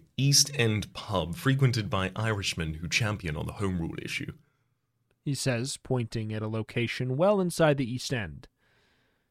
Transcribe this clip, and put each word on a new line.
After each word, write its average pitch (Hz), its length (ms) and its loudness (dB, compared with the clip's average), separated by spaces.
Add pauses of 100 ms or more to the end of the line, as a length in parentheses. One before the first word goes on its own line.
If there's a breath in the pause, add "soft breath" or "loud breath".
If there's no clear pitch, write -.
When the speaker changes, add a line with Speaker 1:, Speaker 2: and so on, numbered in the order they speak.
(180)
Speaker 1:
East 143 380 6
End 107 380 2
pub 85 420 -2
frequented 127 540 2
by 95 260 0
Irishmen 98 600 -2
who 82 140 -8
champion 90 480 0
on 82 80 -4
the 80 80 -8
Home 95 260 -2
Rule 82 220 -2
issue," - 320 -6 (920)
Speaker 2:
he 147 120 -2
says, 127 420 -2
pointing 113 560 -4
at 107 80 -2
a 110 60 -4
location 120 720 -2
well 196 220 4
inside 160 380 4
the 131 120 -2
East 127 240 -4
End. 90 340 -6 (840)